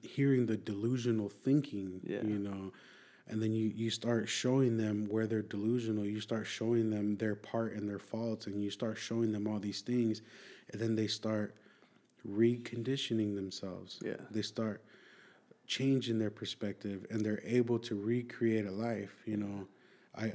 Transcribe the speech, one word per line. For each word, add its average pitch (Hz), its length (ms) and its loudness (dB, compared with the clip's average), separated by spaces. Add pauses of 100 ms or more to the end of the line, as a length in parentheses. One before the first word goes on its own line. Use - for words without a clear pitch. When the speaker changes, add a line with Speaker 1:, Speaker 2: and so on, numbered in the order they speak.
Speaker 1:
hearing 135 440 4
the 110 100 2
delusional 110 720 0
thinking, 101 760 0
Speaker 2:
Yeah. 101 220 -2
Speaker 1:
you 107 160 0
know, 98 320 -4 (560)
and 110 120 -2
then 110 120 2
you, 110 160 2
you 110 220 -2
start 113 380 0
showing 127 480 4
them 107 320 2
where 110 200 2
they're 110 140 0
delusional. 107 640 0
You 107 160 -2
start 110 280 -4
showing 113 420 2
them 104 260 2
their 107 200 0
part 113 380 -4
and 104 140 -4
their 101 120 -4
faults, 113 480 -4
and 101 120 -2
you 101 100 -2
start 110 280 -4
showing 117 320 0
them 104 160 0
all 107 140 0
these 101 220 -4
things, 117 380 2 (520)
and 104 100 -6
then 113 140 2
they 110 100 2
start 107 480 -2 (720)
reconditioning 117 1080 2
themselves. 95 680 -8
Speaker 2:
Yeah. 107 120 -4 (160)
Speaker 1:
They 107 100 -2
start 110 400 -4 (840)
changing 123 520 2
their 107 120 2
perspective, 101 800 -6
and 110 140 0
they're 107 200 0
able 120 360 4
to 117 140 -4
recreate 113 720 2
a 95 60 -4
life, 104 420 -2 (120)
you 107 100 0
know. 101 320 -4 (480)
I, 107 180 -2